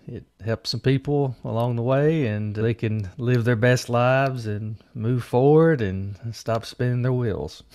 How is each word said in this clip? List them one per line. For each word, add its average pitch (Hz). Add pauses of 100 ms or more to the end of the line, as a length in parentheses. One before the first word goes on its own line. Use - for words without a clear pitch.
it 120 (200)
helps 113
some 117
people 135
along 117
the 117
way 139
and 104
they 110
can 107
live 120
their 120
best 123
lives 127
and 107 (180)
move 120
forward 147
and 95 (200)
stop 113
spinning 123
their 127
wheels. 98 (120)